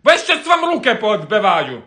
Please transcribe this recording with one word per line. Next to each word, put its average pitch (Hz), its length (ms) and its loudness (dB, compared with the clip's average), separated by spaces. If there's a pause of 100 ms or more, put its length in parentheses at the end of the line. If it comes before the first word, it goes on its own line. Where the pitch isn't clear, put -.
бо 294 80 6
я 349 60 6
щось 330 300 -2
вам 339 180 2
руки 262 300 0
поотбиваю. 175 920 -2